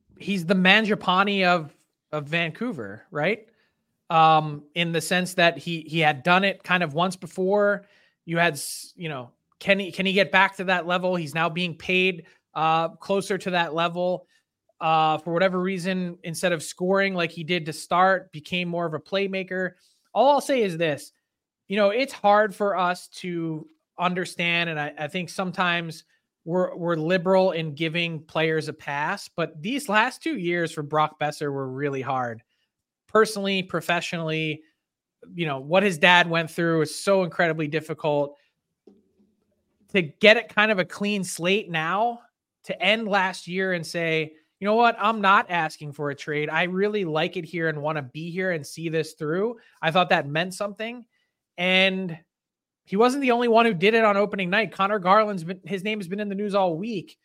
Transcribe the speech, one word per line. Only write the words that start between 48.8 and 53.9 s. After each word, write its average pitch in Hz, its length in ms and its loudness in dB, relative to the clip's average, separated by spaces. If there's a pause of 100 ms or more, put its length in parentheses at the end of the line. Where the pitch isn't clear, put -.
this 156 240 -2
through." 190 440 -2 (240)
I 160 100 2
thought 175 180 4
that 160 180 2
meant 170 260 -2
something. 220 520 -8 (520)
And 185 600 2 (640)
he 190 140 -4
wasn't 247 240 4
the 254 100 2
only 240 160 2
one 226 180 6
who 226 80 2
did 190 200 4